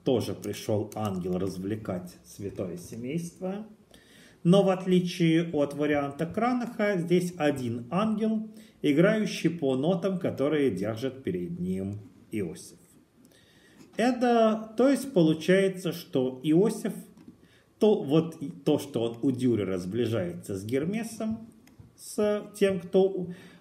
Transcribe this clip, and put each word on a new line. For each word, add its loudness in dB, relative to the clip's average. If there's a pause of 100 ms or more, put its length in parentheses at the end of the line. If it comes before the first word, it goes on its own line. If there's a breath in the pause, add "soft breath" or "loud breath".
тоже 0
пришел -4
ангел -4
развлекать -6
святое -10
семейство. -8 (760 loud breath)
Но 8
в 4
отличие 2
от 0
варианта -2
Кранаха, -2
здесь 0
один -2
ангел, 0 (320 loud breath)
играющий 4
по 0
нотам, 0
которые 0
держит -6
перед -6
ним -4 (320)
Иосиф. -8 (1160 loud breath)
Это, 2
то 6
есть 0
получается, 4
что -2
Иосиф, 2 (880 soft breath)
то, 6
вот 2
и -8
то, 0
что -6
он -4
у 2
Дюрера 0
сближается -4
с -10
Гермесом, -4 (480)
с -2
тем, 2
кто 2
у-, -2 (260 loud breath)